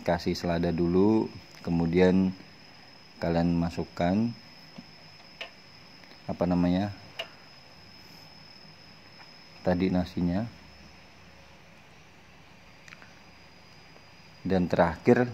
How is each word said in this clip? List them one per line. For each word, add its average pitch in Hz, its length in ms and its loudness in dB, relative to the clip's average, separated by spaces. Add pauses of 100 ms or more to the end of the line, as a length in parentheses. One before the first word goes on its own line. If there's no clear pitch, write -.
Kasih 87 320 -2
selada 85 400 -2
dulu, 95 560 2 (320)
kemudian 92 720 2 (880)
kalian 85 320 0
masukkan, 87 800 -2 (1900)
apa - 160 -4
namanya, 90 480 0 (2750)
tadi 92 240 0
nasinya. 90 560 -2 (4000)
Dan 92 240 2
terakhir 120 640 4